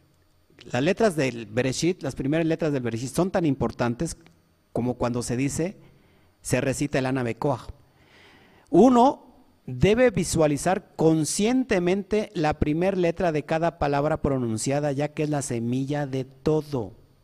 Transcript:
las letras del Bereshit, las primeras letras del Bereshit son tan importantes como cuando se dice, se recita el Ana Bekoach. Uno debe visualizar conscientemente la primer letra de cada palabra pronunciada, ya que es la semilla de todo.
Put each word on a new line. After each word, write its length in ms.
las 120
letras 320
del 320
Bereshit, 560
las 100
primeras 320
letras 260
del 120
Bereshit 300
son 180
tan 140
importantes 680
como 200
cuando 300
se 120
dice, 420
se 200
recita 380
el 80
Ana 160
Bekoach. 480
Uno 560
debe 460
visualizar 840
conscientemente 1400
la 240
primer 360
letra 360
de 120
cada 360
palabra 420
pronunciada, 680
ya 240
que 80
es 60
la 120
semilla 640
de 200
todo. 680